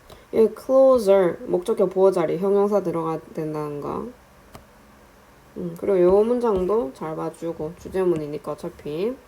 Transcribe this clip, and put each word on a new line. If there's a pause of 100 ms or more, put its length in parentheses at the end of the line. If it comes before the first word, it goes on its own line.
(320)
예,
closer, (100)
목적격
보어
자리,
형용사
들어가야 (160)
된다는
거. (1500)
음,
그리고
요
문장도
잘
봐주고,
주제문이니까
어차피. (120)